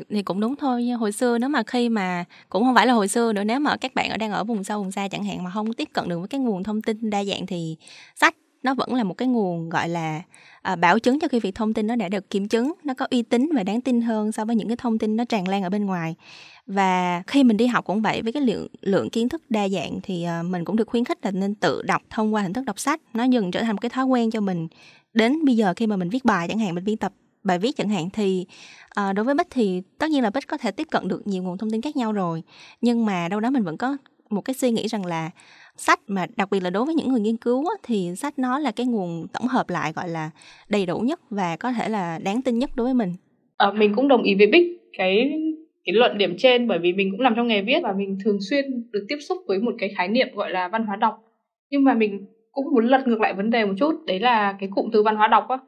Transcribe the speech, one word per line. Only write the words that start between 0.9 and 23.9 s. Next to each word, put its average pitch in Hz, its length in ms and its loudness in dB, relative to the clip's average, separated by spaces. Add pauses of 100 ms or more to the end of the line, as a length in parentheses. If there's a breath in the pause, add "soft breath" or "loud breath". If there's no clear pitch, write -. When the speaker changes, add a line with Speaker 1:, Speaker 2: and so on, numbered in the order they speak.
Speaker 1:
xưa 240 260 0
nếu 247 120 0
mà 269 140 0
khi 240 260 0
mà, 185 360 -2 (240 soft breath)
cũng 190 140 0
không 254 120 4
phải 226 120 6
là 254 60 6
hồi 208 140 4
xưa 233 260 2
nữa, 202 100 0
nếu 226 160 0
mà 233 180 2
các 262 180 -6
bạn - 140 0
ở, - 80 -4
đang 214 140 -4
ở 175 120 -2
vùng 214 200 -4
sâu, 208 180 -4
vùng 190 100 -4
xa 196 160 -6
chẳng 196 160 -6
hạn 180 200 -6
mà 180 60 -8
không 214 240 -4
tiếp 302 200 -6
cận - 160 -4
được 170 100 -4
với 185 80 -8
cái 277 140 -6
nguồn 202 220 -2
thông 214 180 -4
tin 220 280 -4
đa 202 140 -2
dạng 190 220 -4
thì 165 300 -6 (400 loud breath)
sách 320 200 4 (280)
nó 262 100 0
vẫn 254 200 -2
là 247 100 0
một 180 100 -2
cái 247 140 -4
nguồn 180 420 0
gọi 165 200 -2
là, 160 320 -4 (400 soft breath)
à, 185 140 -2
bảo 175 240 6
chứng 254 200 2
cho 339 80 -2
cái 240 120 0
việc 190 160 -4
thông 220 180 -2
tin 214 140 -2
nó 233 80 -2
đã 202 140 -2
được 196 200 -6
kiểm 202 180 -2
chứng, 240 260 0 (100)
nó 285 100 -4
có 262 180 -4
uy 247 100 2
tín 247 340 0
và 214 80 2
đáng 196 180 -2
tin 240 200 2
hơn 220 300 0
so 220 140 -6
với 233 100 0
những 202 120 0
cái 233 100 -2
thông 226 200 -2
tin 214 180 0
nó 240 100 0
tràn 196 220 -2
lan 196 160 0
ở 180 60 -2
bên 208 160 0
ngoài. 170 300 -4 (520 loud breath)
Và 185 600 2
khi 285 160 4
mình 226 140 6
đi 233 100 4
học 226 180 0
cũng 196 160 0
vậy, 202 200 0
với 226 100 -2
cái 294 120 -2
lượng, 185 240 0 (140)
lượng 151 280 2
kiến 226 200 0
thức 320 200 -6
đa 208 180 0
dạng 185 360 -4
thì, 175 200 -6
à, 170 200 -4
mình 175 220 -4
cũng 175 100 -2
được 220 120 0
khuyến 240 160 0
khích - 200 -4
là 202 80 -2
nên 196 240 -2
tự 165 320 0
đọc 180 220 0
thông 214 240 -2
qua 214 80 0
hình 190 120 -4
thức 262 120 -6
đọc 214 140 -6
sách. 302 220 -2 (120)
Nó 226 100 -2
dần 247 280 2
trở - 100 -2
thành 226 140 0
một - 60 -8
cái 247 80 -4
thói 262 160 -2